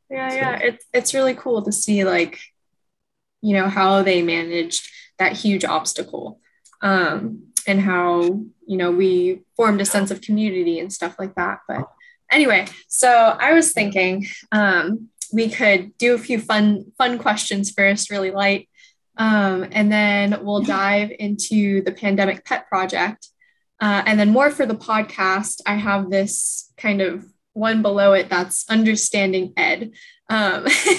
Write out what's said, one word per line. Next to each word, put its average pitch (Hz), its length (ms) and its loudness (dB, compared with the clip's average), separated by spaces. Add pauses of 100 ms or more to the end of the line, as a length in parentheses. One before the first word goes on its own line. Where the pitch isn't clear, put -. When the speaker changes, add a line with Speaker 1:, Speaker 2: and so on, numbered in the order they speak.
(100)
Speaker 1:
yeah, 262 180 -8
Speaker 2:
So 262 80 -6
Speaker 1:
yeah. 262 220 -2
It's, - 340 -4
it's - 220 -2
really 262 200 2
cool 240 280 -2
to 208 100 -2
see, 202 320 0
like, 175 340 0 (1040)
you 208 120 2
know, 190 140 0
how 196 340 4
they 185 200 2
managed 170 640 -4 (320)
that 185 140 0
huge 202 320 0
obstacle, - 760 -6 (420)
um, 190 680 -2 (180)
and 196 140 2
how, 175 420 0 (440)
you 196 100 -4
know, 180 140 0
we 180 520 0 (140)
formed 214 240 2
a 196 40 -2
sense 196 260 -2
of 196 100 -10
community 185 600 -2
and 185 120 -10
stuff 175 260 -8
like 190 180 -10
that. 185 320 -4
But - 200 -8 (420)
anyway, 233 360 2 (220)
so - 200 2
I 240 460 4
was 330 180 4
thinking, 196 540 -2 (240)
um, 202 580 0 (240)
we 220 160 0
could 202 500 2
do 240 160 2
a 233 40 0
few 233 220 -4
fun, 208 460 2 (120)
fun 247 200 0
questions 208 520 -2
first, 202 400 0
really 190 220 -4
light, 196 360 -2 (480)
um, 202 540 2
and 208 200 2
then 208 520 2
we'll 202 200 -2
Speaker 2:
Yeah. - 40 -2
Speaker 1:
dive 202 520 0
into 202 640 0
the 190 100 -4
Pandemic 196 520 -2
Pet - 240 -6
Project. 190 600 -4 (520)
Uh, 202 240 2
and 214 140 2
then 208 120 4
more 269 200 6
for 285 160 0
the 220 80 -2
podcast, 214 920 -4
I 208 120 -2
have 196 340 -2
this - 640 -4
kind 202 240 -2
of 185 240 -4 (300)
one 220 280 0
below 202 320 4
it 190 140 2
that's 180 400 -4
understanding 208 880 0
ed. - 360 -2 (360)
Um, 208 380 0 (320)